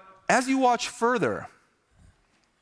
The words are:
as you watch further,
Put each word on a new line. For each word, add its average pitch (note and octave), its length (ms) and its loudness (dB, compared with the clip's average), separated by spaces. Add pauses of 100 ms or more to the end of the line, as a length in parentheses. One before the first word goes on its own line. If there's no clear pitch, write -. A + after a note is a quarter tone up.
(280)
as B3 200 2
you C4+ 100 0
watch B3 300 2
further, F#3 600 -2 (1120)